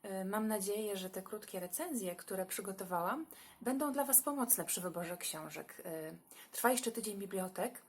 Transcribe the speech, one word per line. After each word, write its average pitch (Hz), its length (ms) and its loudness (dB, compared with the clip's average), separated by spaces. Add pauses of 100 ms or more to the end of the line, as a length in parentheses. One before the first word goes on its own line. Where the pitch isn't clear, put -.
E, 190 220 -2
mam 214 220 2
nadzieję, 208 500 0
że 185 120 -4
te 185 120 -4
krótkie 202 380 -6
recenzje, 196 560 -2
które 185 300 -2
przygotowałam, 190 800 -2 (360)
będą 269 300 2
dla 277 140 4
Was 269 160 8
pomocne 262 440 4
przy - 160 0
wyborze 175 360 -2
książek. 156 680 -8
E, 160 280 -4 (380)
trwa 247 200 6
jeszcze 240 200 2
tydzień 220 260 -4
bibliotek 190 720 -2